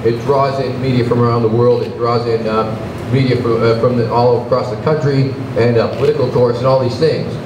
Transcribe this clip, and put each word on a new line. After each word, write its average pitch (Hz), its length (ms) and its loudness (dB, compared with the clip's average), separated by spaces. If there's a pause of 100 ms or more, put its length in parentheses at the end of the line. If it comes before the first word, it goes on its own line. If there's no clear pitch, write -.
it 117 160 0
draws 135 420 0
in 123 180 -6
media 123 240 0
from 120 160 0
around 117 220 2
the 110 60 2
world, 120 340 2
it - 140 -6
draws 117 300 -2
in, 110 200 -2
uh, 110 280 -2 (360)
media 123 300 2
from, 113 200 0
uh, 113 180 2
from 120 180 2
the, 113 140 0
all 120 340 2
across 120 240 -2
the 110 140 -6
country, 139 480 0 (260)
and, 117 200 2
uh, 107 180 0
political 135 360 0
courts 120 260 2
and 127 100 -2
all 131 120 2
these 120 180 -2
things. 151 360 0 (120)